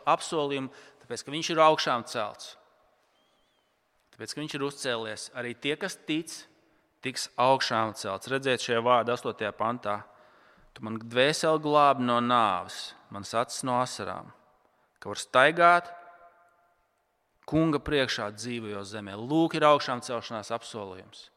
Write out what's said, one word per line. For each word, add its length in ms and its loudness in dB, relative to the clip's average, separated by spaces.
apsolījumu, 640 -2
tāpēc, 180 -10
ka 140 -10
viņš 180 -4
ir 140 4
augšām 420 2
celts. 460 -8
Tāpēc, 180 -12
ka 80 -10
viņš 160 -8
ir 80 -4
uzcēlies, 720 -6
arī 160 -6
tie, 240 -4
kas 220 -8
tic, 240 -4
tiks 320 -6
augšām 600 2
celts. 360 -6
Redziet 320 0
šie 160 0
vārdi 320 4
astotajā 400 -4
pantā. 480 -4
Tu 80 -20
man 160 -6
dvēseli 640 2
glābi 480 6
no 160 4
nāves, 680 0
mans 240 -6
acis 240 -2
no 160 0
asarām, 560 -6
ka 160 -10
var 80 -8
staigāt 720 4
Kunga 400 2
priekšā 480 0
dzīvajos 640 -8
zemē. 260 -10
Lūk, 380 2
ir 100 4
augšām 360 4
celšanās 520 -8
apsolījums. 800 -12